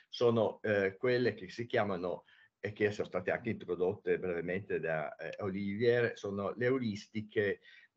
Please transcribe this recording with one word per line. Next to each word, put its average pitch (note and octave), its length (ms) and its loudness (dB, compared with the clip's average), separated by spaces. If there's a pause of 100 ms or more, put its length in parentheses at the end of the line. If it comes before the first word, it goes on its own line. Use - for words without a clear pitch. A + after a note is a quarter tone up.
sono, A#2 520 4
eh, G2+ 360 2
quelle B2 360 2
che F#2+ 160 -12
si A#2 160 -6
chiamano, G2 600 -2 (400)
e G#2 60 -4
che G#2 200 2
sono G2 160 -2
state F2+ 220 -2
anche F2 200 0
introdotte F2+ 680 0
brevemente F2 600 -2
da, D#2 360 -2
eh, E2 240 -8
Olivier, G#2 760 0
sono G2+ 400 -4
le A#2+ 100 -2
euristiche G#2+ 920 -2 (380)